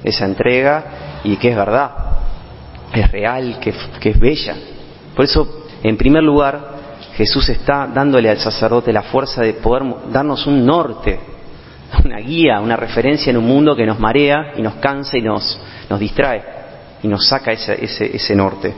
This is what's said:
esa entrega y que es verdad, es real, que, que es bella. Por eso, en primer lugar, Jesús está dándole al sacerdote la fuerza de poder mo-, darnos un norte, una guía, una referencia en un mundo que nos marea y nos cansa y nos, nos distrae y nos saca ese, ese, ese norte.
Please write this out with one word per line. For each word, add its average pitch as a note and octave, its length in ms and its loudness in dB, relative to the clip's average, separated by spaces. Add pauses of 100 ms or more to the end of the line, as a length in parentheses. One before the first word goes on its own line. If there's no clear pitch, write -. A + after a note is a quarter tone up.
esa G#2 200 -2
entrega B2+ 1000 0
y G#2 120 0
que B2 140 2
es A#2 60 -2
verdad, G#2+ 340 2 (1000)
es G2 180 4
real, A#2 500 -4
que, A#2 140 -4 (260)
que A2 100 0
es G#2 100 4
bella. C#3 340 2 (600)
Por C3+ 100 4
eso, - 420 0 (160)
en A2 140 0
primer D3 260 4
lugar, D3 540 2 (380)
Jesús A2 340 0
está C#3 380 0
dándole B2+ 440 4
al G#2 80 2
sacerdote A2+ 540 0
la G#2 100 2
fuerza C3 400 -2
de A2 120 2
poder B2+ 300 0
mo-, B2 180 -6 (100)
darnos C3+ 340 0
un C#3 180 4
norte, C3 540 0 (880)
una A2+ 140 0
guía, C3 420 2
una A2+ 160 0
referencia A#2+ 540 0
en B2 80 2
un A2+ 80 2
mundo C#3+ 280 4
que A2+ 120 2
nos A2 120 0
marea C#3+ 580 2
y A2+ 60 -4
nos G#2+ 120 -2
cansa C#3 420 -4
y A#2 60 0
nos, G#2 360 -2 (300)
nos G2 100 -2
distrae A2 440 -2 (600)
y G#2+ 60 -2
nos G2+ 180 0
saca C3 260 0
ese, G#2+ 320 -4
ese, - 320 -4
ese - 200 -2
norte. F#2+ 420 0